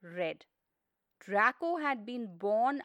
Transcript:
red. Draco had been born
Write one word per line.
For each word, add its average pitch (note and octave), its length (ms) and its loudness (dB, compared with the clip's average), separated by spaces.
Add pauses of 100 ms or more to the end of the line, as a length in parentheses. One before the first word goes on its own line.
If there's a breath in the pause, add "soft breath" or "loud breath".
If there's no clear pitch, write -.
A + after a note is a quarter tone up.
red. E3+ 440 -4 (760)
Draco B3+ 560 2
had C4+ 300 -2
been A3+ 320 -8
born A3+ 460 2